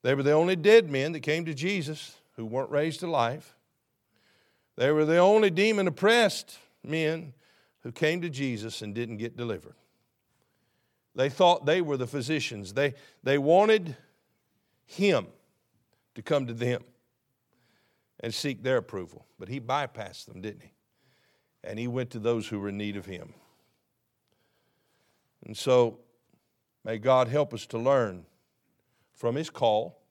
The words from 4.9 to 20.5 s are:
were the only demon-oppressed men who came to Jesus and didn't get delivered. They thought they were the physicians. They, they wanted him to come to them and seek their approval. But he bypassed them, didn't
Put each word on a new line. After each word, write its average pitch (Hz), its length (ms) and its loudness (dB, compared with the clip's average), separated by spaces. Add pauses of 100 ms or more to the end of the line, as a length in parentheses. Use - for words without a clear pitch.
were 151 140 2
the 160 120 4
only 202 320 6
demon-oppressed 202 1080 2 (260)
men 156 500 -4 (480)
who 120 100 -12
came 156 300 -2
to 170 80 -6
Jesus 123 520 -6
and 104 120 -10
didn't 113 240 -8
get 113 200 -8
delivered. 113 380 -8 (1400)
They 131 140 0
thought 170 360 4
they 170 160 2
were 147 160 -2
the 127 100 -4
physicians. 120 680 -6
They, 135 200 0 (300)
they 139 140 2
wanted 175 580 4 (920)
him 165 420 0 (880)
to 117 60 -14
come 139 260 0
to 117 60 -8
them 120 300 -2 (1400)
and 117 140 -8
seek 131 280 -6
their 127 160 0
approval. 92 480 -8 (140)
But 95 80 -14
he 131 120 -10
bypassed 120 680 -8
them, - 160 -18
didn't 104 220 -12